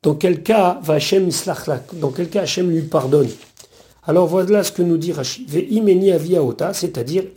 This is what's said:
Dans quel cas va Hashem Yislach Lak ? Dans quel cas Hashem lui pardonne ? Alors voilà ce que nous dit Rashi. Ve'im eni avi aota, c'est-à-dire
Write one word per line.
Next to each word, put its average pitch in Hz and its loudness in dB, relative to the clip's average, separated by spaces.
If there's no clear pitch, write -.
Dans 147 2
quel 180 0
cas 190 2
va 156 0
Hashem 190 2
Yislach - -4
Lak ? 147 -6
Dans 147 -2
quel 165 -6
cas 202 -2
Hashem 180 -2
lui 160 0
pardonne ? 143 2
Alors 175 4
voilà 190 2
ce - -4
que - -4
nous 170 2
dit 160 -4
Rashi. 135 -8
Ve'im 190 0
eni 190 6
avi 165 2
aota, 160 0
c'est-à-dire 175 -4